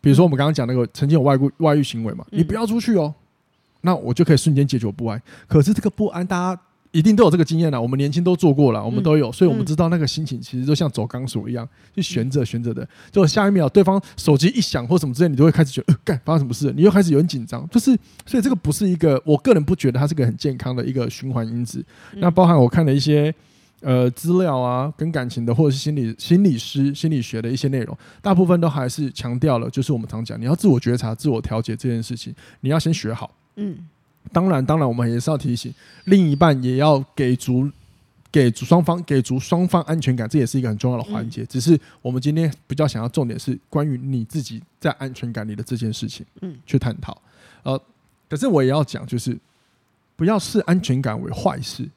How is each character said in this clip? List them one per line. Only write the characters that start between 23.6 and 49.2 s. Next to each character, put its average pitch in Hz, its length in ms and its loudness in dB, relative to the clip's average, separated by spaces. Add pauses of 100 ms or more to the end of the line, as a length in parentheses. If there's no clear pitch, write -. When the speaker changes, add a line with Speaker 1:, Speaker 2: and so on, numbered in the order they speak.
Speaker 1:
呃， 127 280 2
资 175 320 0
料 147 160 0
啊， 127 380 -2
跟 160 160 -4
感 127 160 -4
情 117 180 -6
的， 117 80 0
或 151 100 4
者 143 60 4
是 135 60 -2
心 147 180 -4
理， 117 240 -4
心 180 240 4
理 151 160 4
师、 139 340 -2
心 165 160 -4
理 147 140 0
学 110 180 -8
的 117 80 -6
一 123 60 -2
些 135 140 -2
内 135 120 -2
容， - 160 -10 (240)
大 196 140 2
部 180 100 6
分 175 160 4
都 165 80 2
还 135 200 -2
是 135 240 -6
强 123 260 -8
调 131 220 2
了， 117 100 -6
就 135 100 -4
是 135 120 -2
我 120 60 -2
们 113 100 -10
常 113 160 -8
讲， 110 160 -12
你 113 40 -8
要 143 120 0
自 - 100 0
我 131 140 6
觉 120 160 0
察、 113 180 -4
自 - 140 -4
我 113 120 0
调 110 220 -4
节 110 140 -6
这 131 120 -6
件 117 140 -4
事 120 140 -10
情， 113 180 -14 (280)
你 135 80 -2
要 156 100 2
先 165 120 0
学 110 200 -4
好。 - 180 -10 (260)
Speaker 2:
嗯。 190 200 -8 (560)
Speaker 1:
当 180 160 2
然， 139 160 2
当 151 120 0
然， 147 120 0
我 117 40 -2
们 120 160 -2
也 117 120 -2
是 160 100 -4
要 147 80 -2
提 123 160 -4
醒， - 180 -8 (340)
另 185 220 4
一 143 60 0
半 143 260 2
也 127 160 -2
要 143 260 2 (120)
给 127 220 0
足， 131 340 -2 (640)
给 127 180 4
足 - 140 -8
双 170 180 4
方， 170 220 0
给 135 180 0
足 127 160 -4
双 180 300 -2
方 175 140 0
安 160 180 -4
全 127 160 0
感， 113 120 -6
这 135 80 -2
也 135 80 2
是 135 140 -4
一 127 40 -2
个 120 60 -4
很 107 80 -4
重 127 140 -2
要 123 80 -4
的 123 60 -8
环 110 260 -8
节。 110 120 -10
Speaker 2:
嗯。 113 60 -10
Speaker 1:
只 127 120 -6
是 156 180 4 (240)
我 127 80 -6
们 127 100 -4
今 143 140 -2
天 160 180 0 (140)
比 135 80 -10
较 151 140 0
想 117 120 -6
要 117 80 -6
重 131 200 -2
点 113 100 -8
是 127 180 -6 (140)
关 151 160 -2
于 135 100 -4
你 127 280 -6
自 151 180 -8
己 113 180 -12 (200)
在 160 120 -2
安 131 220 -10
全 120 180 -10
感 107 140 -8
里 107 80 -8
的 117 80 -10
这 120 140 -8
件 113 160 -4
事 113 160 -8
情， - 180 -16 (140)
Speaker 2:
嗯。 175 160 -12 (100)
Speaker 1:
去 139 120 0
探 120 220 -2
讨。 - 160 -14 (460)
呃， 131 180 -4 (480)
可 156 80 -8
是 254 120 -2
我 156 140 4
也 127 60 2
要 147 140 0
讲， - 240 -8
就 123 100 -6
是 117 220 -6 (800)